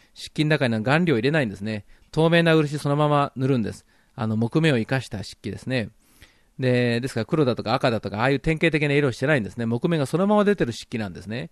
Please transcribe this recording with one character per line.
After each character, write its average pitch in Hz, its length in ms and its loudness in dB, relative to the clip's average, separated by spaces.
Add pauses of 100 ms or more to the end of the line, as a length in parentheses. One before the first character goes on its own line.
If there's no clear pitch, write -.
(120)
漆 - 200 -18
器 156 120 -2
の 151 60 0
中 139 180 2
に 113 60 0
は 110 80 -2
顔 147 220 2
料 156 100 2
を - 20 4
入 110 60 0
れ 135 80 0
な 160 100 2
い 131 60 0
ん 101 40 -6
で 95 60 -10
す 95 60 -12
ね。 107 240 -8 (260)
透 160 160 2
明 170 140 4
な 165 120 4
漆 151 240 2
そ 143 100 -4
の 143 80 2
ま 151 120 2
ま 143 280 2
塗 131 120 0
る 135 100 2
ん 113 40 0
で 98 100 -4
す。 - 140 -18 (280)
あ 110 120 -4
の、 110 100 -2
木 117 240 0
目 160 120 4
を 127 40 2
生 110 100 0
か 135 140 -2
し - 80 -10
た 107 100 -10
漆 - 220 -12
器 107 100 -10
で 101 80 -10
す - 80 -16
ね。 120 240 -2 (680)
で、 123 420 2
で 131 80 -4
す - 60 -10
か 117 60 -2
ら 110 60 -4
黒 156 180 2
だ 120 100 2
と - 80 -6
か 107 120 0
赤 117 160 0
だ 110 100 0
と 98 100 -8
か、 101 80 -6
あ 117 60 0
あ 135 60 2
い 139 40 2
う 135 60 -2
典 160 160 0
型 156 160 0
的 151 160 0
な 139 60 2
色 143 140 2
を 117 40 0
し - 60 -12
て 131 80 0
な 151 100 4
い 123 40 2
ん 101 40 -4
で 92 60 -8
す - 60 -16
ね。 117 100 -4
木 120 220 -2
目 170 80 2
が 139 100 0
そ 160 120 -2
の 196 80 2
ま 208 80 2
ま 208 100 4
出 208 120 2
て 165 80 -2
る 120 80 -2
漆 - 160 -14
器 120 100 -6
な 104 100 -4
ん 87 40 -10
で 85 100 -14
す 101 60 -14
ね。 127 240 -8